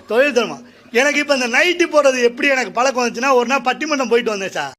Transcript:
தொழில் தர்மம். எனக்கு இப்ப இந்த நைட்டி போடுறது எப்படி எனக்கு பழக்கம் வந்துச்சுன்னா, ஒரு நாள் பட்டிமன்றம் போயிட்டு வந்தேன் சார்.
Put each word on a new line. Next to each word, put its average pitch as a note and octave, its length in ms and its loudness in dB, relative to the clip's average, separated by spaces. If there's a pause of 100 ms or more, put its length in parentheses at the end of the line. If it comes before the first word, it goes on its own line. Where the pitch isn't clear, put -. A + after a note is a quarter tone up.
தொழில் B3 300 2
தர்மம். E3+ 260 -4 (280)
எனக்கு C#4 280 2
இப்ப D4 160 0
இந்த B3 120 -2
நைட்டி E4 400 2
போடுறது C#4 360 2
எப்படி A#3+ 240 0
எனக்கு B3+ 240 0
பழக்கம் B3 320 0
வந்துச்சுன்னா, A#3+ 300 -2
ஒரு A#3+ 140 2
நாள் B3+ 220 -2
பட்டிமன்றம் C4 400 -4
போயிட்டு A#3 260 0
வந்தேன் F#3+ 160 -6
சார். C#3+ 280 -6